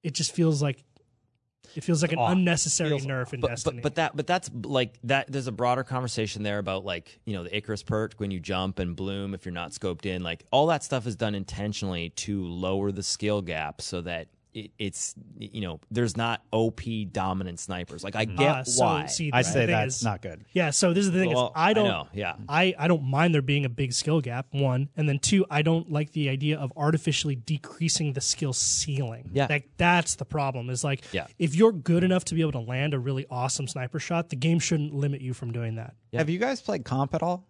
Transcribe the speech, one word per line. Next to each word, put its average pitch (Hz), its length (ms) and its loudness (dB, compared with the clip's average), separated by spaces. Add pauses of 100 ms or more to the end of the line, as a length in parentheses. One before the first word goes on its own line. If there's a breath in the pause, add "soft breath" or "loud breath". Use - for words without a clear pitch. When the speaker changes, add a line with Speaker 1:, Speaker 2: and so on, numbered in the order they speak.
Speaker 1:
it 151 120 -4
just - 200 -2
feels 160 280 4
like, 139 220 -2 (920)
it 156 80 -8
feels 160 180 4
like 165 100 2
an 156 80 0
Speaker 2:
Off. 120 140 4
Speaker 1:
unnecessary 170 560 2
Speaker 2:
Feels 139 160 0
Speaker 1:
nerf 131 280 -4
in 123 60 -8
Speaker 3:
But, 120 80 0
Speaker 1:
Destiny. 120 300 -2
Speaker 3:
but, 117 60 -10
but 139 120 -2
that, 160 220 0
but 151 100 -4
that's, 180 260 0
like, 120 520 -2
that, 135 260 0
there's 131 160 -4
a 127 40 -4
broader 123 320 2
conversation 113 600 -4
there 104 160 0
about, 95 240 -2
like, 87 420 -8
you 110 80 -4
know, 87 100 -4
the 87 120 -8
Icarus 107 280 -4
perk 110 340 -2
when 98 140 -4
you 92 100 -4
jump 95 380 -2
and 87 180 -2
bloom 98 360 -6
if 92 120 -12
you're 90 80 -8
not 85 180 -8
scoped 92 340 -6
in. 90 180 -2
Like, 85 280 -6
all 143 160 6
that 160 160 2
stuff 123 240 -2
is 107 80 -4
done 107 180 -2
intentionally 98 760 -4
to 101 340 -4
lower 92 460 0
the 98 100 -6
skill 104 400 -2
gap 78 400 -6
so 90 200 -6
that 82 260 -6 (260)
it, 107 240 -12
it's, - 380 -6 (220)
you 107 240 -10
know, 85 180 -6 (120)
there's 113 240 0
not 117 260 -2 (120)
O 113 180 4
P 113 340 -6
dominant 92 540 -2
snipers. 87 440 -8
Like, 101 120 -8
I 110 100 2
Speaker 2:
Mm. 95 120 -6
Speaker 3:
get 143 180 4
Speaker 1:
Uh, 131 80 -6
so, 123 220 2
Speaker 3:
why. 85 220 2
Speaker 1:
see, 147 260 -2
Speaker 2:
I 127 80 6
Speaker 1:
the - 80 2
Speaker 2:
say 147 160 4
Speaker 1:
thing - 20 2
Speaker 2:
that's 107 300 2
Speaker 1:
is, 117 60 -4
Speaker 2:
not 104 180 0
good. 85 320 -12
Speaker 1:
Yeah, 170 160 2
so 170 240 4
this 196 120 4
is 185 60 4
the 180 80 2
thing 180 120 4
is, 120 40 4
Speaker 3:
Well, 123 200 4
Speaker 1:
I 170 160 6
Speaker 3:
I - 20 6
Speaker 1:
don't, 208 140 6
Speaker 3:
know, 82 260 -2
yeah. 95 220 -4 (120)
Speaker 1:
I, 180 300 2
I 151 100 0
don't 165 160 4
mind 151 300 4
there 147 80 4
being 143 240 2
a 127 40 0
big 120 240 -2
skill 151 280 2
gap, 123 300 -6
one, 139 440 0
and 151 140 0
then 139 100 0
two, 190 300 4
I 147 140 2
don't 165 280 2
like 151 200 0
the 147 180 0
idea 147 300 0
of 135 180 -4
artificially 151 580 2
decreasing 151 760 -2
the 135 80 -4
skill - 320 -2
ceiling. 127 800 -2
Speaker 3:
Yeah. 139 160 4
Speaker 1:
Like, 147 280 0
that's 175 380 4
the 135 100 -8
problem, 131 440 -4
is, 127 140 -4
like, 139 180 -2 (100)
Speaker 3:
Yeah. 85 160 -4 (120)
Speaker 1:
if 156 160 0
you're 226 160 8
good 170 320 2
enough 185 220 2
to 165 100 -4
be 165 60 2
able 156 120 2
to 131 60 -2
land 127 340 -2
a 135 60 0
really 135 300 -2
awesome 123 380 -2
sniper 131 320 -6
shot, 170 300 -2
the 147 60 -4
game 160 240 4
shouldn't 147 340 0
limit 139 280 -2
you 127 120 -6
from 117 180 -6
doing 117 240 -4
that. 117 200 -10 (160)
Speaker 3:
Yeah. 120 80 0
Speaker 2:
Have 151 100 2
you 175 100 0
guys 247 220 0
played 165 240 -4
comp 135 300 0
at 160 80 0
all? 180 260 -2